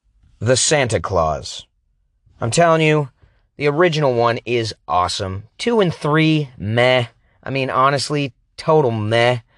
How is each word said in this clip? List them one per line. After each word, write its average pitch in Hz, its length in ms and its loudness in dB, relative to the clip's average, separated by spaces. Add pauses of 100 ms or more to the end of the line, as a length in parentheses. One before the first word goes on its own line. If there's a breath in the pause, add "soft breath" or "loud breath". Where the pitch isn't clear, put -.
(400)
The 123 160 2
Santa 123 440 0
Claus. 80 680 -4 (720)
I'm 117 100 -4
telling 160 320 2
you, 151 280 2 (460)
the 143 120 -2
original 147 460 2
one 117 300 0
is 113 300 -2 (140)
awesome. 95 560 -4 (120)
Two 233 240 0
and 170 140 0
three, 156 640 0
meh. 120 480 0 (360)
I - 80 -10
mean, 131 200 -4
honestly, 139 640 -2 (220)
total 156 340 2
meh. 117 480 0 (200)